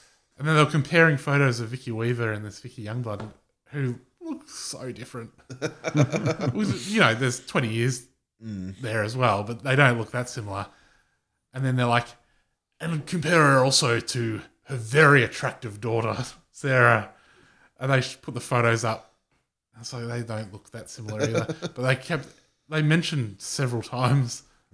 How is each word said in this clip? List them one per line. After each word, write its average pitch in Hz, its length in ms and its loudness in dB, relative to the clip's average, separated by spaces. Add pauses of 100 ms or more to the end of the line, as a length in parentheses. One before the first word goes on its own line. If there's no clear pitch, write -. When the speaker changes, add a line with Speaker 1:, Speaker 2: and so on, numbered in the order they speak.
(380)
Speaker 1:
And 143 100 -6
then 160 80 2
they 151 80 8
were 147 80 2
comparing 160 460 4
photos 139 420 2
of 113 100 -6
Vicky 123 220 -10
Weaver 117 400 -2
and 104 140 -6
this 101 140 -14
Vicky 120 260 -14
Youngblood, 110 420 -6 (440)
who 131 240 -4 (260)
looks 320 320 -12
so - 380 -12
different. 120 400 -14 (180)
<laughs> 127 120 -14
It 156 920 0
was, 202 400 -4
you 220 80 2
know, 113 140 4
there's 127 300 -2
twenty 131 240 -2
years 120 360 -2 (360)
Speaker 2:
Mm. 98 380 -10
Speaker 1:
there 110 240 -2
as 113 140 -4
well, 104 260 2
but 113 220 -10
they 131 100 2
don't 131 220 6
look 110 140 -6
that 127 180 -6
similar. 101 380 -8 (840)
And 131 120 -4
then 127 100 0
they're 123 100 2
like, 120 220 2 (720)
"And 160 260 -6
compare 170 380 2
her 135 220 6
also 127 340 2
to 113 420 -4 (220)
her 135 140 -8
very 135 480 6
attractive 104 560 -8
daughter, 113 340 -2 (360)
Sarah." 120 580 4 (720)
And 135 100 0
they 131 80 4
sh-, - 220 -6
put 127 120 -12
the 120 60 -6
photos 117 460 2
up. - 280 -6 (640)
And 113 100 -20
so 117 220 -10
they 120 140 -6
don't 107 320 -8
look - 180 -20
that 110 180 -16
similar 107 320 -10
either. 123 360 -2
Speaker 2:
<laughs> - 40 -18
Speaker 1:
But 175 160 -10
they 127 200 0
kept, 147 300 -6 (420)
they 156 120 -2
mentioned 151 600 0
several 120 400 -4
times 123 640 0 (300)